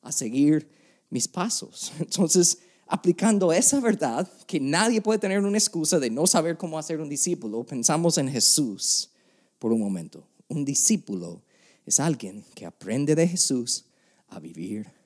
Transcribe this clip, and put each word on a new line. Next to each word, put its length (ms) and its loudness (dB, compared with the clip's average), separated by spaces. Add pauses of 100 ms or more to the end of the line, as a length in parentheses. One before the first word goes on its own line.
a 100 -12
seguir 560 2 (440)
mis 160 -2
pasos. 720 -6
Entonces, 580 2 (300)
aplicando 680 2
esa 260 4
verdad 480 0 (200)
que 120 -2
nadie 400 2
puede 200 0
tener 220 0
una 180 0
excusa 400 0
de 100 0
no 160 0
saber 320 2
cómo 220 -8
hacer 220 -8
un 80 -8
discípulo, 540 -4
pensamos 540 0
en 120 0
Jesús 840 0 (480)
por 120 -2
un 80 2
momento. 480 -6 (200)
Un 180 -4
discípulo 760 -2 (420)
es 140 2
alguien 440 -2 (120)
que 100 -16
aprende 480 -2
de 140 4
Jesús 560 -2 (460)
a 120 -16
vivir 500 -10 (140)